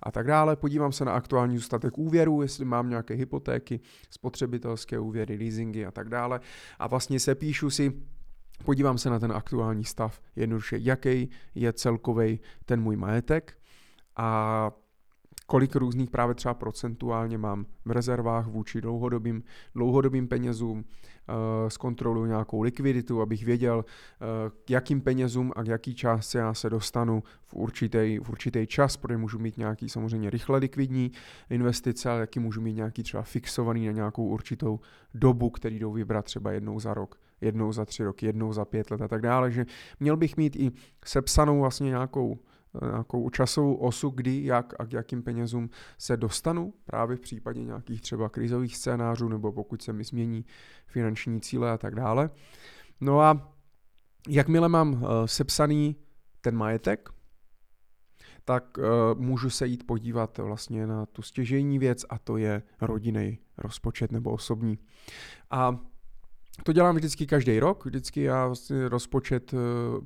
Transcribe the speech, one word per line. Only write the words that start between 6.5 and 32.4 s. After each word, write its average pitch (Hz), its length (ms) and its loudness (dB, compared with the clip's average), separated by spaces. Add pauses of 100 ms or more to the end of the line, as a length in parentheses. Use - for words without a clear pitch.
A - 80 -4
vlastně 127 340 0
sepíšu 143 500 0
si, 139 220 2 (720)
podívám 139 340 4
se 127 120 0
na 117 80 2
ten 117 140 0
aktuální 110 520 -2
stav, 107 360 -4 (160)
jednoduše, 113 440 -2
jaký 127 480 2 (260)
je 117 180 2
celkovej 113 680 2 (260)
ten 120 160 2
můj 110 160 2
majetek 117 600 0 (580)
a 110 540 2 (760)
kolik 135 300 4
různých 127 340 0
právě 120 240 2
třeba 123 200 -4
procentuálně 113 840 -4
mám 101 280 -2 (180)
v 113 60 -4
rezervách 117 560 0
vůči 110 340 -4
dlouhodobým, 117 600 -2 (320)
dlouhodobým 127 540 4
penězům, 117 560 -2
eh, 110 840 -4
zkontroluji 117 580 0
nějakou 110 340 0
likviditu, 123 580 0
abych 107 240 -2
věděl, 117 400 4
eh, 110 680 -8 (140)
k - 60 -12
jakým 127 300 2
penězům 127 560 2
a 113 60 -4
k 110 40 -2
jaký 113 280 -2
částce 113 440 0
já 110 160 0
se 110 160 -2
dostanu 113 520 0 (220)
v - 100 -20
určitej, 110 680 0
v 117 60 -8
určitej 113 360 -2
čas, 139 300 2
protože 120 220 -2
můžu 110 200 -4
mít 113 200 -4
nějaký 110 300 -4
samozřejmě 110 420 -2
rychle 127 280 2
likvidní 131 540 0 (380)
investice, 120 600 0
ale 117 100 0
taky 110 200 -4